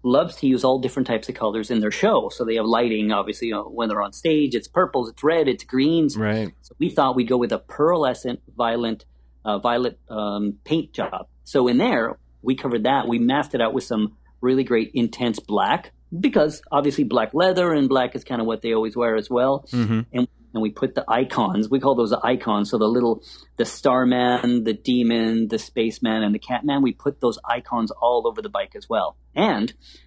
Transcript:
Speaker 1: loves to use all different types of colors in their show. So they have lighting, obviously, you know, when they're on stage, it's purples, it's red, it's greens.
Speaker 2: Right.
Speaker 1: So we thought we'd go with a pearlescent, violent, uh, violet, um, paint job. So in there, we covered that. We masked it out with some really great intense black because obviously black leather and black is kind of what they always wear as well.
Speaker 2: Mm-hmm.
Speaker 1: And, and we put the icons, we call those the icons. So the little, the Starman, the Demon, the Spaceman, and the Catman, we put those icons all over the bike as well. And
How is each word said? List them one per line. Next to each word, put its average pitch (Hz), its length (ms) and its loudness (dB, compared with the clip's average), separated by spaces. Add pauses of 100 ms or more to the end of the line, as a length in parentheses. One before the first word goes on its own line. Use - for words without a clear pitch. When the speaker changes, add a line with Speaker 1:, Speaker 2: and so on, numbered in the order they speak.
Speaker 1:
loves 143 340 0
to 143 100 -2
use 127 180 2
all 131 160 4
different 123 260 -2
types 110 220 -4
of 123 60 -6
colors 107 360 -4
in 113 100 0
their 107 120 0
show. 190 360 2
So - 160 -6
they 113 120 0
have 110 100 0
lighting, 110 460 2
obviously, 101 360 -2
you 107 60 -4
know, 104 100 -6
when 117 240 -6
they're 104 140 -2
on 101 100 -6
stage, 151 420 0
it's 107 140 -4
purples, 127 420 0
it's - 120 -20
red, 160 260 2
it's - 160 -2
greens. 147 520 0
Speaker 2:
Right. 107 360 -2 (100)
Speaker 1:
So - 160 -20
we 165 120 -2
thought 131 260 2
we'd 117 120 0
go 127 80 2
with 117 160 0
a 101 60 -2
pearlescent, 147 840 -2 (160)
violent, 117 480 -2 (400)
uh, 104 140 -2
violet, 120 400 -2 (100)
um, 104 560 -4
paint - 280 -4
job. - 340 -8 (180)
So 123 240 2
in 123 100 4
there, 147 400 0 (240)
we 131 140 0
covered 120 280 -2
that. 131 220 2
We 117 140 0
masked 135 340 0
it 120 60 0
out 113 140 0
with 127 100 -2
some 107 320 -2 (240)
really 131 240 2
great 113 300 0
intense 117 440 -2
black 104 540 -2 (260)
because 185 420 2 (120)
obviously 143 320 2
black 110 280 0
leather 180 400 2
and 139 160 2
black 127 280 0
is 113 80 -12
kind 120 160 -6
of 113 60 -2
what 110 160 -2
they 117 120 -2
always 110 220 -2
wear 117 200 2
as 107 140 -4
well. 135 420 2
Speaker 2:
Mm-hmm. 113 280 2 (120)
Speaker 1:
And, 123 160 0 (260)
and 113 80 -2
we 107 60 0
put - 260 -4
the 101 140 -2
icons, 113 640 0
we 135 100 2
call 139 140 4
those 117 160 0
the 101 120 0
icons. 110 480 0
So 120 60 0
the 107 100 2
little, 117 360 0 (340)
the 117 80 0
Starman, 123 1000 2
the 110 100 0
Demon, 113 760 2
the 110 100 -2
Spaceman, 110 640 -2
and 104 120 2
the 107 40 0
Catman, 139 440 -2
we 123 100 0
put - 300 -6
those 117 160 0 (100)
icons 117 420 -4
all 117 360 0
over 110 160 -4
the 104 80 -10
bike 98 260 -6
as 101 100 -18
well. 98 300 -2 (180)
And 139 380 0 (340)